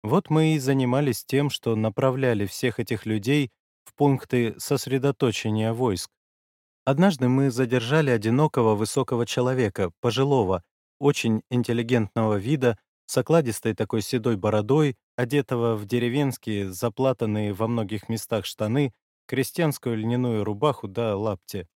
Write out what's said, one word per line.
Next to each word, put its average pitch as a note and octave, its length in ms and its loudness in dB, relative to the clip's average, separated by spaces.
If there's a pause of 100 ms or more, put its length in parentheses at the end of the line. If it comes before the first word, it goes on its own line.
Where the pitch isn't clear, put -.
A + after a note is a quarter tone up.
Вот C#3 280 0
мы D#3 260 2
и D3 40 0
занимались C3 640 0
тем, C#3+ 260 0
что - 260 -2
направляли A#2+ 720 0
всех A#2 340 -4
этих A2+ 260 -4
людей A2+ 460 0 (320)
в - 100 -20
пункты B2+ 640 0
сосредоточения B2 1120 0
войск. A2+ 380 -2 (760)
Однажды C#3 420 2
мы C3+ 240 2
задержали B2+ 580 0
одинокого A#2 680 2
высокого A#2 500 -2
человека, B2 760 0
пожилого, A#2+ 640 2 (360)
очень B2 500 2
интеллигентного A#2 840 0
вида, A#2+ 420 0 (280)
с - 120 -2
окладистой B2+ 560 2
такой A2 280 -2
седой A#2 340 -2
бородой, G#2+ 640 2 (180)
одетого B2 600 0
в G#2 100 -8
деревенские, A#2 840 -2
заплатанные A2 840 -2
во A2 140 -2
многих A2 420 -4
местах A2 360 -4
штаны, A#2 480 -2 (340)
крестьянскую C3 680 -2
льняную A#2 460 0
рубаху G#2+ 440 -2
да G#2+ 280 -2
лапти. G2+ 600 -6